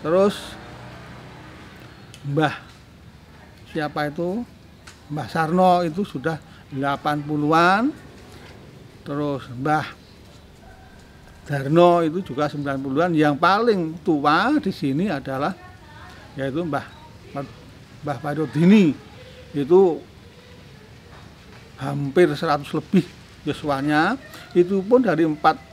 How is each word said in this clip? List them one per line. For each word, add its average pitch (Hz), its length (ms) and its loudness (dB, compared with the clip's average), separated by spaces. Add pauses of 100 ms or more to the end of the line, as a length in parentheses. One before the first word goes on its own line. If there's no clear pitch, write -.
Terus 185 320 2 (1900)
Mbah 143 320 0 (1120)
siapa 151 400 -4
itu? 180 320 -4 (640)
Mbah 147 240 -8
Sarno 175 560 2
itu 165 160 -4
sudah 160 320 -6 (320)
delapan 143 560 -4
puluhan. 165 720 2 (1120)
Terus 143 480 -6
Mbah 143 480 -2 (1400)
Darno 165 560 4
itu 170 240 -2
juga 147 240 -4
sembilan 143 320 -6
puluhan. 139 320 -2
Yang 151 240 2
paling 180 640 0
tua 160 640 0
di 196 80 -2
sini 160 400 -2
adalah 139 400 -4 (880)
yaitu 135 240 -4
Mbah, 143 240 -6 (1120)
Mbah 143 240 -8
Padodini. 156 720 4 (560)
Itu 156 480 4 (1800)
hampir 143 480 0
seratus 147 400 -4
lebih 160 320 0 (400)
yuswanya. 151 720 0 (400)
Itu 180 320 2
pun 247 160 4
dari 165 240 2
empat 151 320 0 (140)